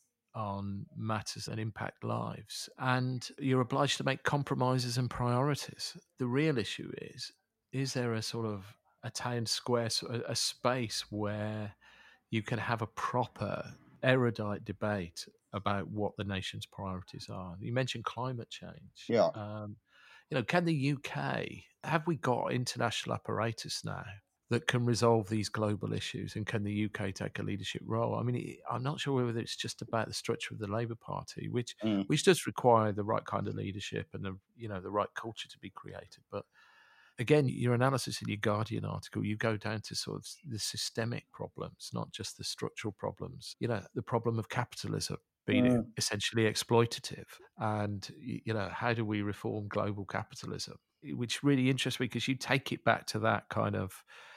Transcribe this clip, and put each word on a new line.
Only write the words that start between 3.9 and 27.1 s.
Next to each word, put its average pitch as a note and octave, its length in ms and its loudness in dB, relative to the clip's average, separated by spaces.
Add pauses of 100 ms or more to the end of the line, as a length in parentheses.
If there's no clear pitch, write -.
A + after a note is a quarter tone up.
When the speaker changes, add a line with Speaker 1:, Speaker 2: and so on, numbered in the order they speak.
Speaker 1:
to C#3 60 -4
make C3+ 200 0
compromises B2+ 720 2
and B2 100 2
priorities. B2 880 0 (220)
The B2+ 80 0
real C#3 320 2
issue - 320 -4 (100)
is, - 300 -12 (400)
is C3 240 -2
there B2 200 2
a A2 80 0
sort A2+ 240 -4
of G#2 300 -6 (280)
a A#2+ 60 -6
town A#2+ 360 -2
square, A#2 440 2
so - 180 -2
a, A#2 240 -4
a - 20 -2
space - 760 0
where G#2 640 -2 (540)
you A2+ 120 2
can A2+ 160 -2
have A2 240 2
a G#2 60 -2
proper - 840 -2 (300)
erudite A#2 600 4
debate G2+ 600 -2 (260)
about G2+ 360 0
what G#2 280 -2
the G#2 80 -2
nation's G2 420 -4
priorities - 640 -8
are? F#2 300 -8
You A#2+ 120 -4
mentioned B2 320 -2
climate B2 460 -6
change. - 580 -16
Speaker 2:
Yeah. G2+ 260 6
Speaker 1:
Um, G#2+ 420 -8 (540)
you D3+ 60 0
know, B2 60 2
can F3 220 4
the E3 100 4
U C#3 240 2
K, - 640 -4 (200)
have D#3 240 0
we D#3+ 80 2
got B2+ 360 2
international B2 600 0
apparatus G#2+ 720 -4
now F#2 200 -6 (460)
that A#2+ 160 0
can A#2+ 180 4
resolve A#2 440 6
these G#2+ 200 0
global G#2+ 440 0
issues? G2+ 420 -4
And A2 120 -2
can G#2 180 0
the G#2 80 0
U G#2 160 2
K G2 240 -4